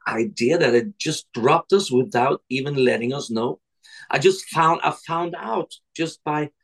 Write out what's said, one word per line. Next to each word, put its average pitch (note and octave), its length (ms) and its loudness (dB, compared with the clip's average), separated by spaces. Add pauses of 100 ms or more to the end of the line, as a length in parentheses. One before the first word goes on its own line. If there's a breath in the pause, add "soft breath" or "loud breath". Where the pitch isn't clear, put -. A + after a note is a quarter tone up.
idea A#2 500 0
that C3 180 4
it A2 240 0
just - 340 -6
dropped C#3+ 400 2
us G3+ 180 2
without A#2+ 580 0
even C3+ 260 -4
letting B2+ 380 2
us A2+ 180 -10
know. A2+ 280 -2 (520 loud breath)
I C#3 80 0
just F#3 260 2
found, E3 380 2
I D3+ 80 2 (160)
found E3+ 300 -4
out G3+ 360 -6 (220)
just D#3+ 280 -8
by, D3+ 260 -2 (140)